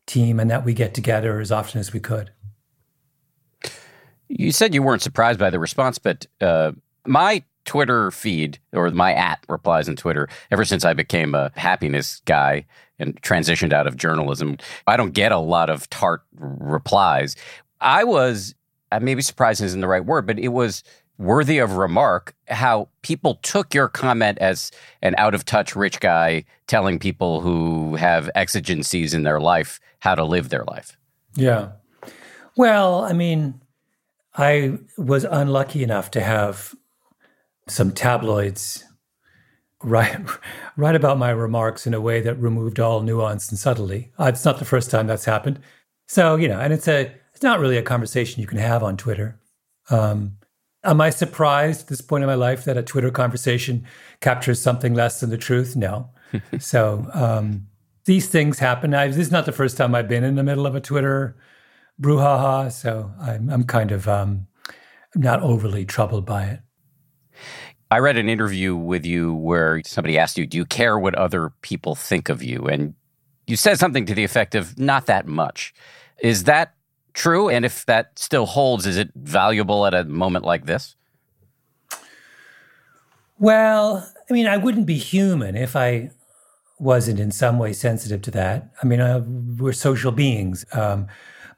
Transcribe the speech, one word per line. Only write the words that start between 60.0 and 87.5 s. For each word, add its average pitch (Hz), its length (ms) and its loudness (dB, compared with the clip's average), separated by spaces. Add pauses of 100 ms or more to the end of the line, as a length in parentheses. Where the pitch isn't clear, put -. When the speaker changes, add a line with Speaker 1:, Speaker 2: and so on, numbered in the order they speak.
Speaker 1:
been 120 160 0
in 135 120 0
the 139 80 0
middle 139 220 0
of 135 100 -4
a 135 60 -6
Twitter 135 560 -2 (640)
brouhaha, 135 680 2
so 110 400 -6 (100)
I'm, 117 280 -4
I'm 123 140 0
kind 110 280 0
of, 101 160 -4
um, 98 400 -2 (680)
not 127 280 2
overly 104 440 0
troubled 101 400 -2
by 98 200 -4
it. 104 140 -6 (1300)
Speaker 2:
I 113 100 4
read 135 180 4
an 107 120 2
interview 95 460 0
with 85 300 -4
you 85 280 0
where 80 520 0
somebody 80 320 -2
asked 80 200 2
you, 82 80 -2
"Do 78 120 -8
you 87 80 -2
care 117 320 0
what 95 180 0
other 87 360 -2 (100)
people 82 340 -8
think - 340 -2
of 67 120 -4
you?" 62 240 -8
And 73 280 -2 (540)
you 117 100 -2
said 151 220 4
something 131 260 2
to 104 80 -4
the 104 100 0
effect 104 320 0
of, 90 240 -6
"Not 135 280 0
that 95 200 2
much." 78 460 -4 (480)
Is 107 240 2
that 151 300 2 (380)
true? 175 360 2
And 120 160 2
if - 220 -6
that 113 300 2
still 127 280 0
holds, 123 400 0
is 92 120 0
it 104 180 -2
valuable 101 720 2
at 95 80 2
a 90 120 2
moment 90 400 -2
like 82 200 0
this? 82 300 -6 (2500)
Speaker 1:
Well, 214 720 4 (200)
I 254 40 0
mean, 233 140 2
I 202 100 2
wouldn't 214 280 0
be 156 120 0
human 160 600 0
if 127 180 -4
I 123 360 0 (680)
wasn't 120 400 2
in 104 120 -2
some 120 280 2